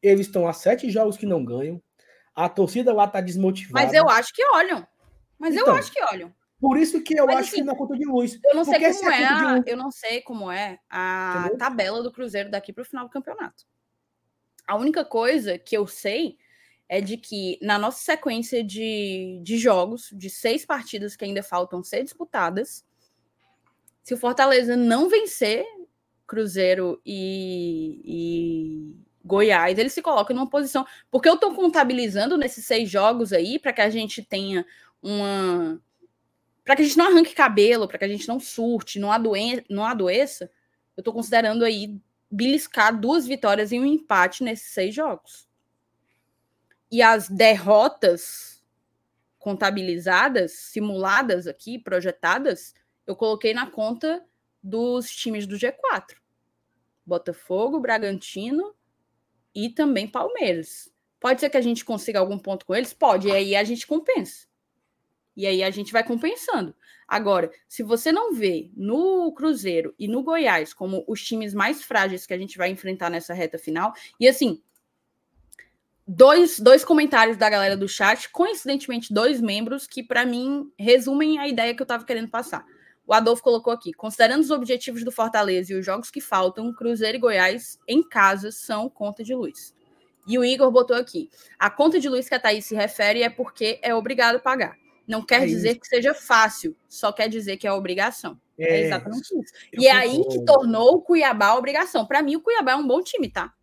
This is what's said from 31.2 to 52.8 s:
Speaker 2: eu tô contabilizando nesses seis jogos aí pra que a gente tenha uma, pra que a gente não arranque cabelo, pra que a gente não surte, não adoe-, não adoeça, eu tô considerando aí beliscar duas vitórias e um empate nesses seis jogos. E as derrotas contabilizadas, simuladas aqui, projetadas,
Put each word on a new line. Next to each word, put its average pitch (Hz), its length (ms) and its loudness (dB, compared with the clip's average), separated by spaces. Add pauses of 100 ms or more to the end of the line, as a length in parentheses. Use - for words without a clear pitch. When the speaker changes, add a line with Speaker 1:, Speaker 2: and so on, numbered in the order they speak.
Speaker 2:
eu 330 80 6
tô 370 180 0
contabilizando 262 840 0
nesses 262 260 -4
seis 226 240 0
jogos 202 440 0
aí 196 260 0
pra 262 140 -4
que 240 80 -4
a 214 100 4
gente 220 320 -6
tenha 196 420 -4 (380)
uma, 190 800 -2 (840)
pra 277 120 4
que 302 60 4
a - 20 6
gente 294 140 2
não 339 80 6
arranque 339 280 6
cabelo, 226 540 4
pra - 100 -12
que - 60 -4
a 196 40 -2
gente 208 200 -8
não 240 100 -4
surte, 233 600 -4
não 202 120 -4
adoe-, 226 580 -2
não 202 160 -4
adoeça, 220 640 -2 (460)
eu 185 60 -14
tô 226 100 -6
considerando 226 520 0
aí 208 360 -4 (300)
beliscar 233 640 0
duas 254 300 0
vitórias 214 460 -2
e 240 60 -2
um 262 80 -2
empate 277 580 0
nesses 226 240 -8
seis 202 260 -4
jogos. 262 540 -8 (1400)
E 233 120 2
as 226 260 6
derrotas 202 1300 2 (760)
contabilizadas, 190 1120 0
simuladas 196 920 -2
aqui, 226 320 -12
projetadas, 185 960 -2 (320)